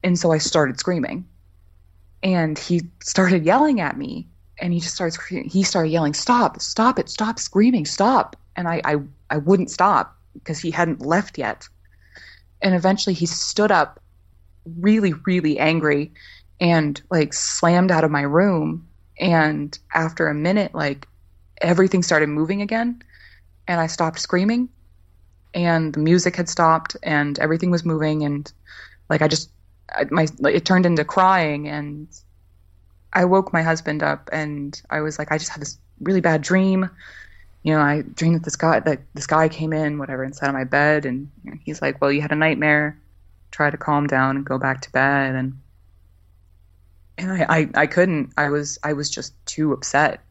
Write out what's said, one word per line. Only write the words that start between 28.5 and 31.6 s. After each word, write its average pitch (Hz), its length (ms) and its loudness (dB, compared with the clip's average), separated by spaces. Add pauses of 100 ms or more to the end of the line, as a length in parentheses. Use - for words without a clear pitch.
like, 151 140 2
I 151 60 4
just, 156 220 -2 (440)
I, - 160 0
my, 160 160 2 (140)
like, - 140 2
it 165 120 0
turned 185 180 4
into 165 220 2
crying, 165 600 2